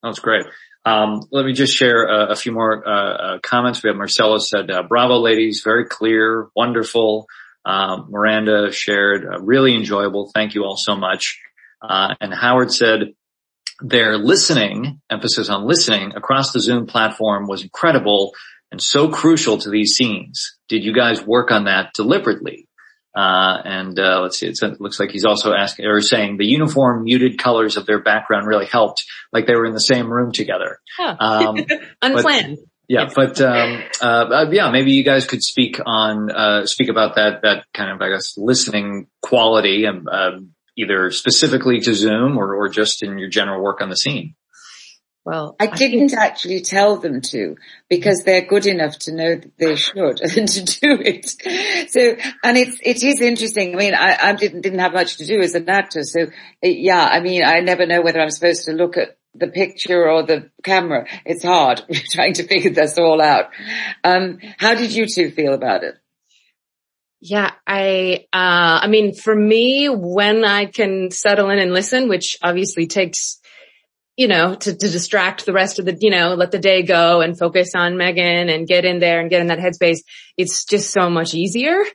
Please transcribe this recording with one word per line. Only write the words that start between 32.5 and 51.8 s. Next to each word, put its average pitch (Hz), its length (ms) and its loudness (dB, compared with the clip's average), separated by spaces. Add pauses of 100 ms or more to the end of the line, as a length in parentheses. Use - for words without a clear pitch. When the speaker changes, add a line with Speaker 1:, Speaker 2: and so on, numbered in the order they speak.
Speaker 1:
but, - 100 -20 (220)
yeah, 123 140 2
Speaker 2:
Yes. 135 120 -4
Speaker 1:
but, 135 280 2
um, 120 400 0 (180)
uh, 123 60 0
uh, 117 440 2
yeah, 180 200 2
maybe 135 220 4
you 135 120 4
guys 135 220 2
could - 160 -6
speak - 420 -2
on, 107 460 -2
uh, 104 360 0
speak 127 220 -2
about 110 280 0
that, 107 260 0
that 101 220 0 (100)
kind 98 160 -6
of, 95 100 -8
I 98 80 -2
guess, 95 300 -4
listening 101 680 -2 (120)
quality 110 640 2
and, 90 240 -6
um, 92 460 -4 (220)
either 95 340 -2
specifically 131 680 0
to 113 140 0
Zoom 110 440 0
or, 98 160 -2
or 101 140 -2
just 107 340 -2
in 98 160 -8
your 95 100 -10
general 98 340 -2
work 98 180 -4
on 98 100 -6
the 90 60 -4
scene? 131 380 -4 (920)
Speaker 2:
Well, 160 360 -8
Speaker 3:
I 214 80 0
Speaker 2:
I - 80 -8
Speaker 3:
didn't 269 320 2
Speaker 2:
think 220 120 -2
Speaker 3:
actually 180 420 -2
tell 202 340 2
them 147 240 -6 (100)
to, 95 260 -6 (320)
because 180 360 2
they're 202 200 4
good 202 220 0
enough 165 340 -2
to 160 140 -10
know 165 220 -2
that - 200 -18
they 160 200 0
should 156 440 -2
<laughs> 170 160 -2
and 214 120 2
to 190 160 -4
do 277 360 0
it. - 280 -4 (600)